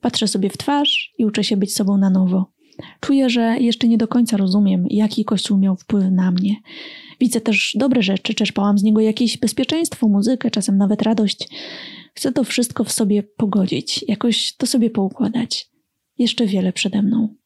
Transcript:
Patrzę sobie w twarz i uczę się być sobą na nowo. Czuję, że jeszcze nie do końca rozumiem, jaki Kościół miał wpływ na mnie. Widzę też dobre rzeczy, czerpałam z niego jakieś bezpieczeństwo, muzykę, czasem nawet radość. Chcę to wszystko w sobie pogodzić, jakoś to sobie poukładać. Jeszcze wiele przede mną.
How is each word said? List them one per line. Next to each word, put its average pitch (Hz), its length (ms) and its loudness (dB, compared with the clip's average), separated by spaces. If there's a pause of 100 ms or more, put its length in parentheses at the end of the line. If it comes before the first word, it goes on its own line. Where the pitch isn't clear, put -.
Patrzę 240 260 -2
sobie 196 220 -2
w - 80 -12
twarz - 600 -2
i 226 80 0
uczę 214 180 0
się 208 140 0
być 196 180 -2
sobą 202 220 0
na 196 120 4
nowo. 185 420 2 (480)
Czuję, 269 300 2
że 233 300 2
jeszcze 233 280 2
nie 226 100 4
do 220 100 2
końca 226 300 2
rozumiem, 190 520 2
jaki 214 360 0
Kościół 196 320 0
miał 190 180 2
wpływ 190 360 0
na 185 200 2
mnie. 196 240 0 (640)
Widzę 240 220 0
też - 380 -2
dobre 254 220 2
rzeczy, 190 320 -2
czerpałam 202 440 0
z 196 60 2
niego 214 180 4
jakieś 220 360 0
bezpieczeństwo, 269 720 -2
muzykę, 220 440 0
czasem 196 260 0
nawet 202 240 2
radość. 220 480 0 (640)
Chcę - 180 -6
to 254 120 0
wszystko 240 400 -2
w - 80 -4
sobie 208 320 0
pogodzić, - 840 -2
jakoś 220 500 -2
to 254 100 -2
sobie 233 220 2
poukładać. 226 800 -4 (480)
Jeszcze 240 280 0
wiele 185 280 0
przede 202 280 -2
mną. 214 340 0 (100)